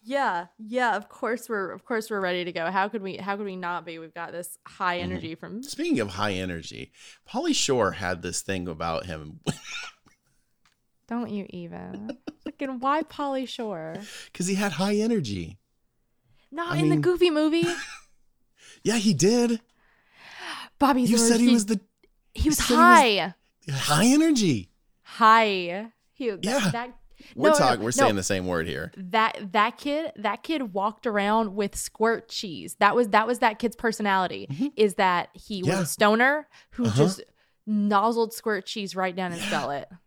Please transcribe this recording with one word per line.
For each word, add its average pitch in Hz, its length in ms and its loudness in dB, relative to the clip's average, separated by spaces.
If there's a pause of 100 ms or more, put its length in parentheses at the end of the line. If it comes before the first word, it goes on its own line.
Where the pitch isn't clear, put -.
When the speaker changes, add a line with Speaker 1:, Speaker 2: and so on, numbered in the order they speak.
Speaker 1:
Yeah, 214 440 -2 (100)
yeah. 226 380 -2
Of 208 140 -8
course 233 380 -6
we're, 202 240 -4
of - 140 -14
course 220 240 -4
we're 214 120 -4
ready 180 240 -2
to 175 60 -8
go. 170 200 -4
How 196 180 0
could 208 140 -8
we, 185 140 -8
how 202 200 -6
could 208 80 -8
we 190 100 -8
not 175 300 -8
be? 165 140 -12
We've 160 140 -16
got 170 180 -12
this 175 260 -12 (100)
high 180 300 -4
Speaker 2:
Mm-hmm. 175 140 -4
Speaker 1:
energy 165 240 -8
from 180 260 -14
Speaker 2:
Speaking 285 380 -2
of 104 100 -2
high 98 240 -2
energy, 85 580 -8 (380)
Pauly 302 240 -2
Shore 117 380 2
had 90 320 -6
this 95 180 -6
thing 92 260 -4
about 82 380 -6
him. 78 360 -12 (840)
<laughs> - 840 -20
Speaker 1:
Don't 233 220 -6
you 202 220 -8
even. 185 680 -12 (280)
Fucking 269 340 -8
why 285 240 -2
Pauly 269 440 -6
Shore? 170 480 -10 (380)
Speaker 2:
'Cause 180 140 -4
he 196 80 0
had 202 180 0
high 196 220 0
energy. 123 640 -2 (920)
Speaker 1:
Not 339 220 -4
Speaker 2:
I 147 40 0
Speaker 1:
in - 120 2
the 302 60 4
Speaker 2:
mean 156 60 2
Speaker 1:
Goofy 359 280 4
movie. 311 400 2
Speaker 2:
<laughs> 349 60 -4 (1080)
Yeah, 208 140 0
he 208 160 2
did. 226 480 4 (1160)
Speaker 1:
Bobby's 254 320 4
Speaker 2:
You 233 60 6
Speaker 1:
the 226 60 4
Speaker 2:
said 233 160 4
he 240 100 6
Speaker 1:
worst. 240 40 8
Speaker 2:
was 214 140 4
the 214 120 0 (540)
Speaker 1:
He - 160 2
was 294 80 0
Speaker 2:
you - 80 -2
said 240 80 2
he 240 960 4
was 135 80 -4
Speaker 1:
high. 147 160 0
Speaker 2:
high 180 120 4
energy. 247 640 4 (320)
Speaker 1:
High. 220 880 4 (220)
He, 240 180 -4
that, 175 120 -8
Speaker 2:
Yeah. 208 280 0
Speaker 1:
that, 247 260 -8 (380)
Speaker 2:
We're 294 140 4
Speaker 1:
no, 311 40 8
no, 294 60 4
Speaker 2:
talk-, 277 180 4
we're 107 80 -4
Speaker 1:
no. 120 60 0
Speaker 2:
saying 240 240 4
the 92 80 -2
same 92 240 0
word 85 180 0
here. 76 320 -6
Speaker 1:
That, 196 540 -2
that 226 260 0
kid, 294 380 -4
that 208 260 -6
kid 262 320 -6
walked 202 320 -4
around 208 480 0
with 202 220 -2
squirt - 520 -2
cheese. 147 520 -10
That 202 160 6
was, 233 140 4
that 214 180 4
was 240 100 -2
that 220 220 0
kid's 220 160 -2
personality, 196 760 -2
Speaker 2:
Mm-hmm. 170 180 -4 (100)
Speaker 1:
is 208 180 4
that 180 400 2
he 196 260 -10
was 180 140 0
Speaker 2:
Yeah. 190 60 0
Speaker 1:
a 165 40 0
stoner 240 600 4 (240)
who 240 160 -4
Speaker 2:
Uh-huh. 123 160 4
Speaker 1:
just 185 180 0 (460)
nozzled 214 680 2
squirt 208 320 -4
cheese 196 300 -8
right 185 200 -2
down 180 160 -4
his 170 120 -8
Speaker 2:
Yeah. 202 80 -4
Speaker 1:
gullet. 143 380 -4 (180)